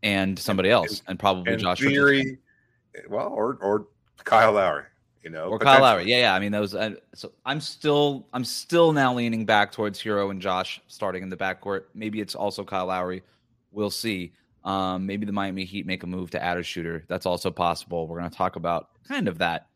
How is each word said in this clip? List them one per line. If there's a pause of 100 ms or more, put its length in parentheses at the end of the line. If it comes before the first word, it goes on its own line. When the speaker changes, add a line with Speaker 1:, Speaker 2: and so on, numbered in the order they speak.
Speaker 1:
And
somebody
Speaker 2:
And,
Speaker 1:
else,
Speaker 2:
and,
Speaker 1:
and
probably
Speaker 2:
and
Speaker 1:
Josh
Speaker 2:
theory, (560)
Speaker 1:
Richardson.
Speaker 2:
well,
or,
or (360)
Kyle
Lowry, (380)
you
know,
Speaker 1:
Or
Kyle
Lowry.
Speaker 2:
potentially.
Speaker 1:
Yeah,
yeah.
I
mean,
those.
Uh, (200)
so (140)
I'm
still,
I'm
still
now
leaning
back
towards
Herro
and
Josh
starting
in
the
backcourt. (100)
Maybe
it's
also
Kyle
Lowry. (480)
We'll
see. (320)
Um,
maybe
the
Miami
Heat
make
a
move
to
add
a
shooter.
That's
also
possible.
We're
gonna
talk
about (180)
kind
of
that